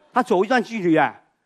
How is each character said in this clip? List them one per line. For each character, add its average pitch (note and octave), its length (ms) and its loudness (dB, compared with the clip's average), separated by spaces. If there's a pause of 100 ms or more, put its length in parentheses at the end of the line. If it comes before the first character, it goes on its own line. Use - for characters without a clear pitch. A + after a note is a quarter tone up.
(120)
他 B3 100 0
走 G3 220 0
一 A3 40 -6
段 B3 140 0
距 A#3 180 -10
离 F3 160 2
啊， C3 180 0 (320)